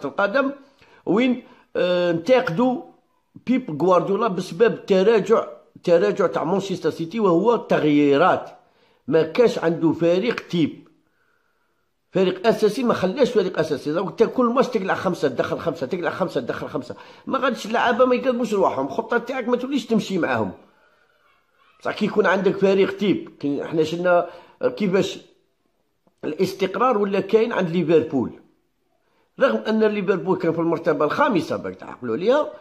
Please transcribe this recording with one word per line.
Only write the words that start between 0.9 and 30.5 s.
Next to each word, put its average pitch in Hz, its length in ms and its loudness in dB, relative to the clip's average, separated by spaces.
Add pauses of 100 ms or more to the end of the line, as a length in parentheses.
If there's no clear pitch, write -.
وين، 247 380 0 (320)
آه، 175 360 0
انتقدوا 240 680 2 (640)
بيب 160 360 -2
غوارديولا 185 440 2
بسبب 180 580 0
تراجع، 196 600 4 (360)
تراجع 185 440 2
تاع 151 160 -2
مانشستر 185 460 -2
سيتي، 165 300 -6
وهو 202 360 4
تغييرات. 147 920 2 (580)
ما 156 160 4
كاش 208 360 2
عنده 160 320 2
فريق 185 560 0
تيب، - 400 -2 (1200)
فريق 180 360 0
اساسي، 214 360 2
ما 226 100 2
خلاش 208 380 0
فريق 185 280 0
اساسي. 147 340 -4
دونك 185 140 -2
انت - 160 0
كل 247 220 2
ماتش 240 220 2
تقلع 190 260 -2
خمسه، 165 340 -2
تدخل 127 320 -2
خمسه، 151 280 -6
تقلع 170 220 -4
خمسه، 156 320 -4
تدخل 127 260 -8
خمسه، 135 280 -8 (300)
ما 262 140 -4
غاديش 247 260 -2
اللعابه 226 400 2
ما 247 100 2
يقدموش 240 380 -2
رواحهم، 143 320 0
الخطه 226 320 -4
تاعك 233 300 -6
ما 247 100 2
توليش 254 280 -4
تمشي 190 320 -2
معاهم. 120 340 -2 (1300)
بصح - 100 -6
كي - 140 -4
يكون 208 200 0
عندك 190 320 2
فريق 190 400 2
تيب، - 320 -2 (100)
كي 143 240 -4
حنا 160 200 -2
شلنا 175 460 0 (480)
كيفاش 190 420 0 (1040)
الاستقرار 190 720 -2
ولا 196 220 0
كاين 220 340 2
عند 180 160 -2
ليفربول، 151 640 2 (1080)
رغم 226 180 2
ان 220 260 0
ليفربول 190 540 0
كان 165 160 -2